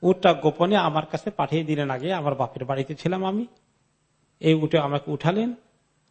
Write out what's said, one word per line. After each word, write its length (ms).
উটটা 300
গোপনে 440
আমার 300
কাছে 240
পাঠিয়ে 340
দিলেন। 260
আগে 220
আমার 220
বাপের 300
বাড়িতে 300
ছিলাম 300
আমি, 220
এই 140
উটে 240
আমাকে 320
উঠালেন, 440